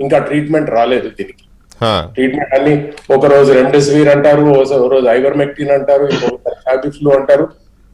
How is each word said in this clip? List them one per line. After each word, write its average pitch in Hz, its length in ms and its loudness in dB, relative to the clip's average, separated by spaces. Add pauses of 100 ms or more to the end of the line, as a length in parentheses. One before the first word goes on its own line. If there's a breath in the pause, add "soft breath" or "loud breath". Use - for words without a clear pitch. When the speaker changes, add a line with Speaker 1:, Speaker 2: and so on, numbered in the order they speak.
Speaker 1:
ఇంకా 139 180 0
ట్రీట్మెంట్ 147 520 -4
రాలేదు 117 380 -2
దీనికి. - 360 -14 (380)
Speaker 2:
ఆ. 98 320 -2
Speaker 1:
ట్రీట్మెంట్ 131 400 -4
అన్ని 143 340 0 (260)
ఒక 135 120 2
రోజు 139 260 4
రెమ్డెసివిర్ 143 560 2
అంటారు, 147 340 2
ఓ 139 220 4
స-, 135 80 -4
ఓ 127 160 0
రోజు 131 180 0
ivermectin 139 640 -2
అంటారు, 139 340 0
ఇంకొకసారి 127 720 -4
Tamiflu 143 420 -2
అంటారు, 143 280 0 (460)